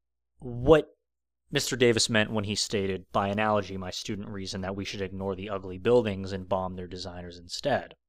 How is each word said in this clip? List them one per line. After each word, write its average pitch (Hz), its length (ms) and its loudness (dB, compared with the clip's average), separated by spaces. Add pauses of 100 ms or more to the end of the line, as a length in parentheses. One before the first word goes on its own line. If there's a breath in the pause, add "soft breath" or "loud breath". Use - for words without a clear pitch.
(380)
what 139 520 4 (600)
Mister 139 240 0
Davis 120 360 6
meant 107 200 4
when 110 140 -2
he 104 100 -4
stated, 98 560 -2
"By 101 180 2
analogy, 101 500 0
my 92 120 -8
student 107 380 -8
reasoned 95 360 -8
that 98 120 -6
we 98 80 -6
should 101 160 -8
ignore 95 340 -4
the 95 140 -8
ugly 95 300 -6
buildings 98 520 2
and 95 160 -6
bomb 92 300 -2
their 90 100 -10
designers 90 520 -12
instead." 90 580 -4 (120)